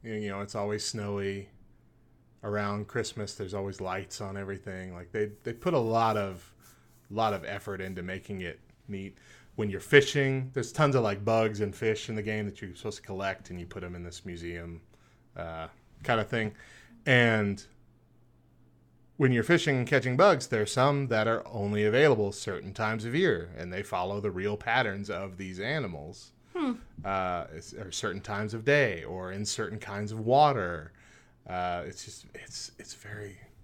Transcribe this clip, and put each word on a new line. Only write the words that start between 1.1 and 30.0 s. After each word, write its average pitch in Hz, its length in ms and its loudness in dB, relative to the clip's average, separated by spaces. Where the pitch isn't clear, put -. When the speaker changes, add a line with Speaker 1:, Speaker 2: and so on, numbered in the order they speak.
Speaker 1:
Around 104 440 -2
Christmas, 107 460 -6
there's 95 220 -8
always 98 260 -6
lights 92 400 -6
on 98 160 -8
everything. 95 560 -8
Like, 87 180 -14
they, 107 200 0
they 117 100 -6
put 175 200 -2
a 147 60 4
lot 113 380 4
of, 95 360 -6
lot 107 240 2
of 92 100 -4
effort 98 380 -6
into 95 220 -6
making 92 380 -8
it 85 180 -8
neat. 98 300 -8
When 107 160 -2
you're 95 80 -4
fishing, 135 760 6
there's 123 180 -4
tons 143 240 4
of, 127 80 6
like, 101 220 0
bugs 110 360 4
and 98 140 -2
fish 110 320 0
in 113 80 -4
the 107 80 -4
game 107 220 -2
that 98 160 -8
you're 90 140 -12
supposed - 220 -8
to - 60 -18
collect, 95 460 -4
and 90 100 -8
you 85 60 -8
put 90 180 -10
'em 90 120 -8
in 87 80 -10
this 85 220 -12
museum, 85 560 -8
uh, 82 320 -8
kind 117 160 2
of 104 80 -2
thing. 110 260 -2
And 110 580 4
when 131 140 6
you're 120 120 4
fishing 165 340 4
and 123 80 2
catching 127 320 2
bugs, 170 300 6
there 110 160 2
are - 20 0
some 139 440 4
that 110 180 4
are 113 200 0
only 104 360 0
available 107 480 6
certain 98 420 -8
times 110 320 -2
of 117 80 -4
year, 110 420 2
and 87 160 -8
they 98 120 -6
follow 95 360 -2
the 101 120 0
real 101 260 -2
patterns 107 540 -2
of 92 260 -6
these 92 220 -8
animals. 101 720 -6
Speaker 2:
Hmm. 294 160 0
Speaker 1:
Uh, 92 480 0
it's, 80 220 -14
or 98 160 -10
certain 98 300 -4
times 107 340 -4
of 113 100 -6
day, 123 380 2
or 92 280 -8
in 101 140 -4
certain 107 320 -4
kinds 104 340 -6